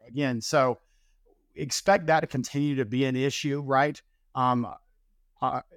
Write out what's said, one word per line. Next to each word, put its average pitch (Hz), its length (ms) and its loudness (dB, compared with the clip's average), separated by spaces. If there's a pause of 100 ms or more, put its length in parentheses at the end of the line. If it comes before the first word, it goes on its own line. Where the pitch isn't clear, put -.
again. 123 360 -2
So 131 380 2 (760)
expect 165 520 0
that 156 120 4
to 151 80 -4
continue 143 480 -2
to 131 100 0
be 123 200 0
an 131 100 0
issue, 139 460 -2
right? 139 400 0 (340)
Um, 123 320 2 (760)
uh, 131 200 -2 (160)